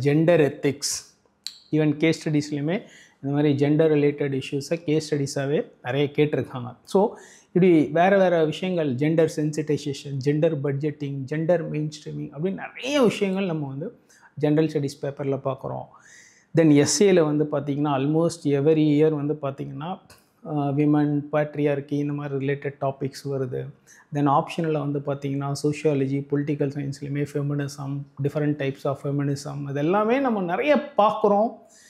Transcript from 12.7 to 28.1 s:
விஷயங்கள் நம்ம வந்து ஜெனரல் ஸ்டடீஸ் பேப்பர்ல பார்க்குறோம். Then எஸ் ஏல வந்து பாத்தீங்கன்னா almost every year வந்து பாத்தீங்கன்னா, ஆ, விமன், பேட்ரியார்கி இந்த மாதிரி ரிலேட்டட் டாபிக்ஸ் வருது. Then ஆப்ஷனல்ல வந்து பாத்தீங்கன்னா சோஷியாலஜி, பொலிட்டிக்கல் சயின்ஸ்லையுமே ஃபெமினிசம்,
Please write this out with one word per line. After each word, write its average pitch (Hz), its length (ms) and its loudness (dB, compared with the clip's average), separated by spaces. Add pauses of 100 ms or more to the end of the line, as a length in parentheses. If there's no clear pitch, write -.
விஷயங்கள் 196 440 2
நம்ம 160 220 -4
வந்து 135 200 -8 (500)
ஜெனரல் 151 340 2
ஸ்டடீஸ் 139 300 -4
பேப்பர்ல 139 420 -4
பார்க்குறோம். 131 440 -6 (680)
Then 160 200 6
எஸ் - 280 4
ஏல 185 200 6
வந்து 151 220 0
பாத்தீங்கன்னா 147 460 -2
almost 156 580 0
every 151 380 4
year 151 280 4
வந்து 147 260 -2
பாத்தீங்கன்னா, 139 480 -8 (540)
ஆ, 160 100 -8 (160)
விமன், 147 440 2 (140)
பேட்ரியார்கி 147 760 -2
இந்த 147 100 -4
மாதிரி 143 220 -6
ரிலேட்டட் 139 440 -4
டாபிக்ஸ் 135 460 -6
வருது. 135 360 -6 (500)
Then 143 180 0
ஆப்ஷனல்ல 156 500 0
வந்து 143 200 -4
பாத்தீங்கன்னா 139 560 -6
சோஷியாலஜி, 143 720 0
பொலிட்டிக்கல் 143 460 -2
சயின்ஸ்லையுமே 143 560 -6
ஃபெமினிசம், 143 680 -6 (260)